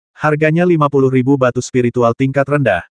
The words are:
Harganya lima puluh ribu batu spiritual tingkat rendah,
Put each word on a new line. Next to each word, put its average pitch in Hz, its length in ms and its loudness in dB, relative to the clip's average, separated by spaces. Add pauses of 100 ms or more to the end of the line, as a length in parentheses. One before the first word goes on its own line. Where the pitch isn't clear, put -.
(140)
Harganya 156 480 0
lima 160 320 2
puluh 135 160 2
ribu 131 320 0
batu 123 160 0
spiritual 120 560 0
tingkat 135 320 -2
rendah, 127 400 -2 (120)